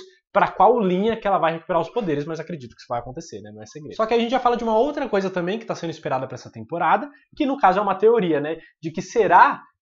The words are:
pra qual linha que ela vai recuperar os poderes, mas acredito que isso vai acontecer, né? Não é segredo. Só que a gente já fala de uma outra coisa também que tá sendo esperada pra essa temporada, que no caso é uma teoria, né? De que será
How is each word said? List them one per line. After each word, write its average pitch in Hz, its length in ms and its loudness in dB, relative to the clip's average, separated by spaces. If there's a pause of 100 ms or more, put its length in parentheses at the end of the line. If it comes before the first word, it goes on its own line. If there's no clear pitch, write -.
(320)
pra 185 180 4
qual 233 300 4
linha 202 380 0
que 214 100 -6
ela 190 120 2
vai 165 140 2
recuperar 165 280 -2
os 165 80 -6
poderes, 160 340 -2
mas 160 160 -8
acredito 151 360 -12
que - 60 -20
isso - 60 -20
vai 120 120 -4
acontecer, 123 420 -14
né? 104 100 -16
Não 107 120 -18
é - 20 -18
segredo. 147 300 -16
Só 220 100 0
que 226 80 0
a 233 60 4
gente 233 100 0
já 247 100 0
fala 240 160 2
de 240 80 -4
uma 226 140 0
outra 277 320 0
coisa 196 220 0
também 185 260 -4
que 226 80 -16
tá 175 80 -8
sendo 165 160 -8
esperada 135 380 -6
pra 127 80 -14
essa - 160 -18
temporada, 170 580 -2 (260)
que 294 120 -2
no 277 100 -4
caso 185 220 4
é - 20 2
uma 196 140 0
teoria, 196 440 2
né? 160 200 -6 (200)
De 156 120 -10
que 185 100 -8
será 208 640 4 (180)